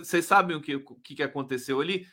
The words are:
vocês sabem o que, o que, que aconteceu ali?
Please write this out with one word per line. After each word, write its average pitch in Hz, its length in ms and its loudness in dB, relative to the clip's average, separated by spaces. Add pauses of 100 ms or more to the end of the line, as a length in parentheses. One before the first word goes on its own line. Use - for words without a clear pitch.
vocês 170 260 0
sabem 185 280 4
o 151 60 -6
que, 147 160 -6
o - 200 -10
que, - 180 -20
que 151 80 -2
aconteceu 135 580 -2
ali? 180 320 -2